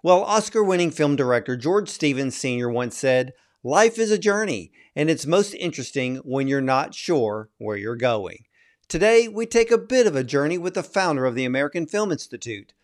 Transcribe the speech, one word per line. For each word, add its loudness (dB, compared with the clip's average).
Well, 6
Oscar-winning 2
film 2
director 0
George 0
Stevens -2
Senior -4
once -4
said, 0
"Life 2
is 0
a 2
journey, -2
and 2
it's 0
most 0
interesting -6
when -2
you're 0
not 0
sure -2
where -6
you're -6
going." -4
Today, 4
we -4
take 2
a 4
bit 2
of 0
a 0
journey 0
with -6
the -4
founder 0
of 0
the -2
American -2
Film -2
Institute, -10